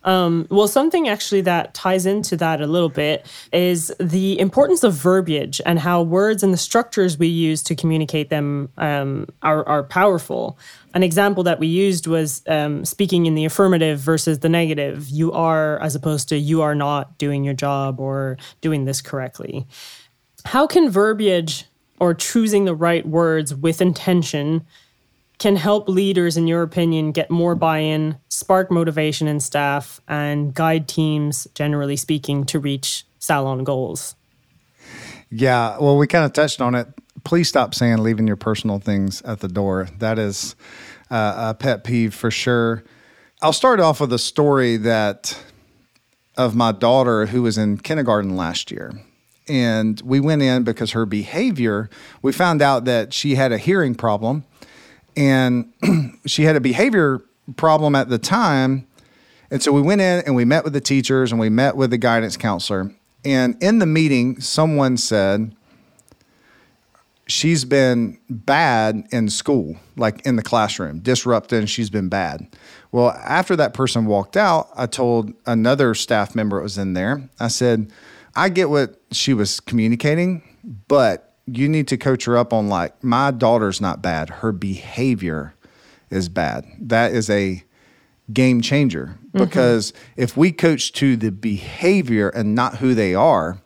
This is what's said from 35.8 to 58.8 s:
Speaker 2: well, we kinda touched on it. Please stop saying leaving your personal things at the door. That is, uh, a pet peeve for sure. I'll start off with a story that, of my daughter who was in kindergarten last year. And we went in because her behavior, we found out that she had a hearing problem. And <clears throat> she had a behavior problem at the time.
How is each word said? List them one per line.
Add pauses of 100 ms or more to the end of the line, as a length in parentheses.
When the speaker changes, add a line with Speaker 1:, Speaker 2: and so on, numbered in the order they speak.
Speaker 2:
well,
we
kinda
touched
on
it. (380)
Please
stop
saying
leaving
your
personal
things
at
the
door. (100)
That
is, (560)
uh, (160)
a
pet
peeve
for
sure. (580)
I'll
start
off
with
a
story
that, (1000)
of
my
daughter
who
was
in
kindergarten
last
year. (560)
And
we
went
in
because
her
behavior, (340)
we
found
out
that
she
had
a
hearing
problem. (720)
And (100)
<clears throat>
she
had
a
behavior (360)
problem
at
the
time. (640)